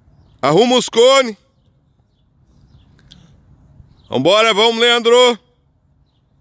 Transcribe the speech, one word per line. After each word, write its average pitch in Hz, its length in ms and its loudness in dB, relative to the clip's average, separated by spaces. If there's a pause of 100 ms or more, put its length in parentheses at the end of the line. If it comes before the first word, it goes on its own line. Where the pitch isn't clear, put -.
(420)
Arruma 208 340 0
os 233 140 -4
cones. 254 480 0 (2750)
Vambora, 196 440 0
vamos, 226 260 -2
Leandro. 240 600 0 (1000)